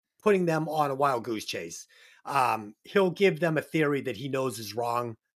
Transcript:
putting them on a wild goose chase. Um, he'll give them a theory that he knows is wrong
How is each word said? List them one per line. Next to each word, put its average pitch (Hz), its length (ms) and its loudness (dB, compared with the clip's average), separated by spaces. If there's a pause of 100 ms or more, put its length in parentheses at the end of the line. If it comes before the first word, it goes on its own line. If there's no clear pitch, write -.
(220)
putting 190 240 4
them 160 220 0
on 151 240 0
a 135 40 -2
wild 135 280 2
goose 110 220 -6
chase. 85 420 -10 (380)
Um, 117 580 0
he'll 190 280 2
give 180 280 2
them 160 180 0
a 131 40 2
theory 143 400 0
that 117 160 -6
he 139 100 -8
knows 131 320 -2
is 104 160 -10
wrong 120 400 -2 (200)